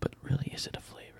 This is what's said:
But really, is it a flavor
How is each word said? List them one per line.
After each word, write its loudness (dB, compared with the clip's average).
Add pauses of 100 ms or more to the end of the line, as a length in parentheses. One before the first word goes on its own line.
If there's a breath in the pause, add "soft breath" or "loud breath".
But 4 (100)
really, 4
is -2
it -6
a -4
flavor -14